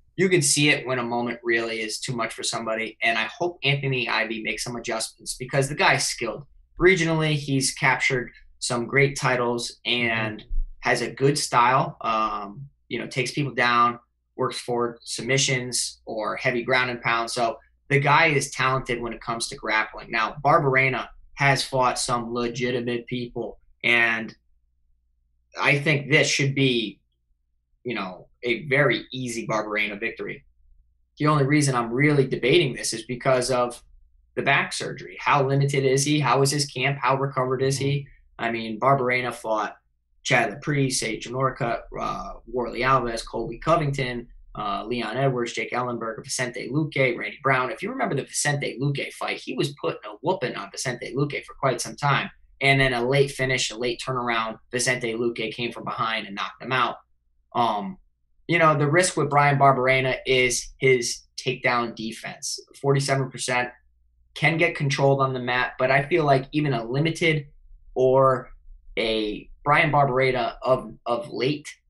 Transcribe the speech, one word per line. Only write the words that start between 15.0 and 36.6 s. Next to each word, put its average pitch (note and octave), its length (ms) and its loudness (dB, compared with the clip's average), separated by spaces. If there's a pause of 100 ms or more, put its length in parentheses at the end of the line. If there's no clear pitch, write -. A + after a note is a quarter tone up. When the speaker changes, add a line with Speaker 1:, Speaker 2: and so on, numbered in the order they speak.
Speaker 1:
submissions B2 1040 -2
or A2 300 -4
heavy B2 260 -2
ground B2+ 300 2
and A#2+ 100 -8
pound. A#2 300 0
So A2+ 260 0 (320)
the C#3 100 4
guy D3 280 6
is C#3 240 0
talented C3 500 -2
when A#2 120 -6
it - 80 -12
comes A#2 260 -6
to - 80 -10
grappling. A2 560 -4
Now, A2 320 -2
Barberena C3+ 640 4 (280)
has C3+ 280 2
fought B2+ 340 2
some A#2 360 -2
legitimate A#2+ 760 -2
people, A#2+ 520 -8 (240)
and A2+ 520 2 (1200)
I C#3 200 4
think C#3+ 300 0
this C#3+ 180 4
should C3+ 260 0
be, A#2+ 460 0 (840)
you A#2+ 120 -6
know, F#2 320 -8 (160)
a A#2 240 -4
very B2+ 440 2
easy A#2 360 -6
Barberena G#2 520 -4
victory. G#2 440 -8 (720)
The D3 100 0
only D3 180 4
reason C#3 300 4
I'm A#2 160 0
really C#3+ 360 4
debating B2+ 460 2
this G#2+ 200 -6
is A2 100 -8
because B2 480 0
of B2 300 0 (540)
the B2+ 60 -2
back E3+ 320 0
surgery. - 460 -10
How C3+ 280 2
limited C#3 380 2
is C3+ 180 4
he? D3+ 160 2
How C3+ 220 4
is C#3 100 4
his D3 140 0